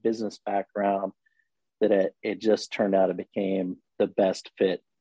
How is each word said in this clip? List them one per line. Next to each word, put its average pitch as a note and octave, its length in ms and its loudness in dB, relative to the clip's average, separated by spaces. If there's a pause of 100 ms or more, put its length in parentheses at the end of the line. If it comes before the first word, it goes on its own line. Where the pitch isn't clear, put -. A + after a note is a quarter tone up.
business A2+ 400 -2
background, G2 680 -2 (680)
that G#2 120 2
it, F#2+ 320 2
it G#2 180 -4
just G#2+ 320 0
turned G2+ 220 0
out F#2+ 160 4
it F2+ 60 -4
became F#2+ 600 -4 (220)
the G2+ 80 2
best - 500 -2
fit, F#2+ 240 0 (200)